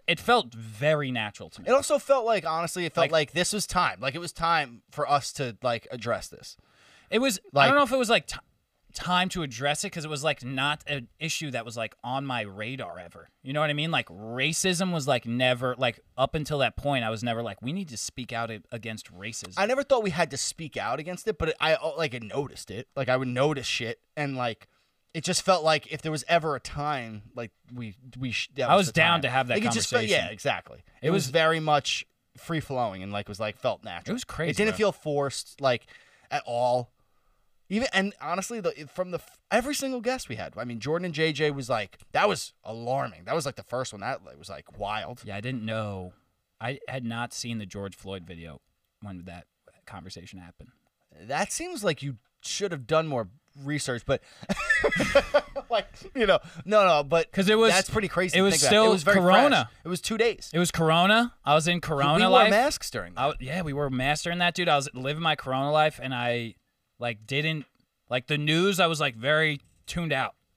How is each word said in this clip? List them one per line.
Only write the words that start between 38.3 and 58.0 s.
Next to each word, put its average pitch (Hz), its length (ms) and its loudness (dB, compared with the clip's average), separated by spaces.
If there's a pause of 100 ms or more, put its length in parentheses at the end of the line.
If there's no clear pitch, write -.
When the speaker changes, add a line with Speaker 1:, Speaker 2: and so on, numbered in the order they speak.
Speaker 2:
the, 156 320 -6
from 180 200 -6
the 165 60 -4
f-, - 200 -20 (140)
every 247 240 0
single 262 240 -4
guest 247 280 -4
we 117 60 -8
had, 98 220 -8
I 117 80 -6
mean, 120 160 -8
Jordan 160 260 -2
and 170 80 -6
J 160 180 0
J 151 200 0
was, 135 180 -8
like, 107 280 -4 (120)
that 175 180 4
was - 240 -4 (120)
alarming. 117 600 -6
That 127 100 0
was, 151 100 -4
like, 135 80 -4
the 98 80 -14
first - 300 -6
one 101 80 -14
that, 113 240 -6
like, 69 120 -20
was, 76 140 -18
like, 73 260 -16
wild. 104 480 -6
Speaker 1:
Yeah, 101 120 -8
I 104 40 -6
didn't 120 240 -6
know. 104 480 -6 (480)
I 131 280 -8
had 131 160 -6
not 117 280 -6
seen 117 260 -6
the 104 80 -8
George 98 280 -10
Floyd 95 320 -12
video 82 340 -14 (400)
when 92 260 -12
that 87 200 -16 (400)
conversation 95 540 -16
happened. 85 300 -20 (500)
Speaker 2:
That 139 320 -4
seems 330 320 -8
like 170 180 -2
you 139 140 -8 (260)
should 190 300 -6
have 135 160 -8
done 160 180 2
more 123 220 -4 (340)
research, 135 420 -4
but 135 160 0 (280)
<laughs> - 1200 0
like, 214 160 0 (280)
you 240 120 2
know, 185 120 6 (260)
no, 202 220 6
no, 156 160 6
but 160 300 2
Speaker 1:
'Cause 190 160 2
it 214 100 6
was, 226 140 8
Speaker 2:
that's 190 180 4
pretty 208 180 0